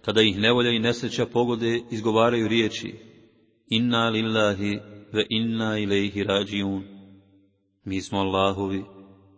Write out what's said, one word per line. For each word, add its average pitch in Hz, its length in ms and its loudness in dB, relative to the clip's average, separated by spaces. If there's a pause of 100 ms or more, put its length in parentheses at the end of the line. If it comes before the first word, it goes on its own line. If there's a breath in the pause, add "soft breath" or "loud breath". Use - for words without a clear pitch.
kada 107 200 2
ih 101 160 4
nevolja 120 340 2
i 117 80 0
nesreća 117 460 -2
pogode, 117 560 0 (100)
izgovaraju 113 560 2
riječi: 110 480 -2 (720)
„Inna 117 420 2
lillahi 107 720 0 (320)
ve 107 180 0
inna 110 480 -2
ilaihi 101 460 0
rađiun.” 98 600 -2 (1000)
„Mi 95 180 -6
smo 98 180 -6
Allahovi 95 640 0 (540)